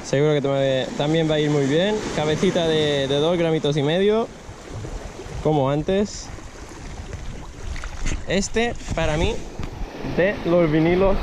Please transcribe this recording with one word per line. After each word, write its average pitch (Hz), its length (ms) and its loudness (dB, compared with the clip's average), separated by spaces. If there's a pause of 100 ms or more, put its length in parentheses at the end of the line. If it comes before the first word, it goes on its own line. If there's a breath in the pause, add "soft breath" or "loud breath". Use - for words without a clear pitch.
Seguro 151 300 2
que 147 80 2
te-, 135 460 2 (100)
también 156 320 2
va 156 60 2
a 151 40 2
ir 151 120 2
muy 147 160 2
bien. 180 280 2 (200)
Cabecita 160 520 2
de, 147 400 2
de 139 80 0
dos 160 220 2
gramitos 160 400 2
y 143 60 2
medio, 202 440 2 (1160)
como 147 260 4
antes. 190 580 0 (2000)
Este, 220 460 0 (220)
para 160 220 2
mí, 190 180 0 (840)
de 185 160 4 (120)
los 170 260 4
vinilos 180 520 4